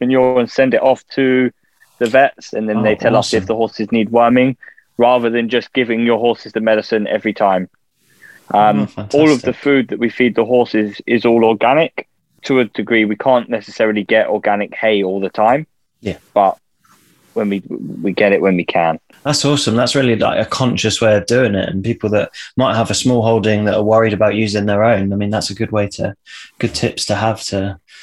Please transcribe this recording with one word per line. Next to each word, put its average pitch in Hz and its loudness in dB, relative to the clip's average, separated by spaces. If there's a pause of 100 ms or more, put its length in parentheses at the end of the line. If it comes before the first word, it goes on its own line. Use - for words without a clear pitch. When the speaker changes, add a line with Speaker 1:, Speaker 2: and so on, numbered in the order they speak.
Speaker 1:
manure 127 2
and 120 0
send 131 2
it 117 2
off 131 0
to 127 2 (500)
the 120 0
vets, 131 2
and 110 -6
then 107 -2
Speaker 2:
Oh, 107 0
Speaker 1:
they 107 2
tell 113 0
us 104 0
if 104 0
Speaker 2:
awesome. 95 -12
Speaker 1:
the 110 -2
horses 110 -4
need 110 0
worming, 123 2 (400)
rather 120 2
than 117 -2
just 117 -4
giving 117 0
your 117 2
horses 113 -2
the 113 -4
medicine 110 0
every 107 -2
time. 95 0 (840)
Um, 107 2
Speaker 2:
Oh, 104 -8
Speaker 1:
all 151 4
of 127 0
the 123 -2
Speaker 2:
fantastic. - -20
Speaker 1:
food 139 0
that - -8
we 117 -2
feed 117 0
the 113 2
horses 110 0
is 117 0
all 117 4
organic. 117 0 (340)
To 131 0
a 123 2
degree, 110 0
we 104 -2
can't 123 2
necessarily 107 -2
get 110 2
organic 104 -2
hay 107 0
all 95 -4
the 98 -4
time. 127 0 (340)
Speaker 2:
Yeah. 98 -8 (160)
Speaker 1:
But 98 2 (760)
when 107 -2
we, 98 -2 (100)
we - -8
get 101 2
it 82 2
when 92 2
we 87 -2
can. 82 -2 (240)
Speaker 2:
That's 147 -2
awesome. 143 0
That's 120 0
really, 123 2
like, - -2
a - -10
conscious 117 -2
way 107 4
of 98 -2
doing 120 0
it. 92 -2
And 95 -6
people 110 -4
that 104 -2 (260)
might 123 0
have 110 0
a 107 -2
small 123 0
holding 110 2
that 101 0
are 107 0
worried 110 2
about 104 0
using 104 -2
their 104 0
own, 101 0
I - -4
mean, 101 -4
that's 104 -4
a 98 -12
good 110 -6
way 104 -2
to, - -8 (460)
good - -4
tips - -4
to 104 -2
have 110 -2
to, 98 -6 (240)